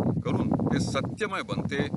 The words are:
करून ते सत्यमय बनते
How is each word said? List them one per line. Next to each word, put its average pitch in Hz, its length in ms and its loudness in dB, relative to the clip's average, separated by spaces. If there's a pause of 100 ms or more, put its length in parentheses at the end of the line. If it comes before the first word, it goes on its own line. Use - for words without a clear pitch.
(200)
करून 120 340 0
ते - 260 2
सत्यमय 190 600 -2
बनते 147 560 -2